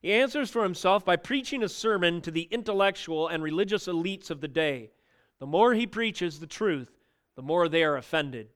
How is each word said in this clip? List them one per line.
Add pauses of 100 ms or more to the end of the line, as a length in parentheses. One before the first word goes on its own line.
He
answers
for
himself
by
preaching
a
sermon
to
the
intellectual
and
religious
elites
of
the
day. (480)
The
more
he
preaches
the
truth, (440)
the
more
they
are
offended.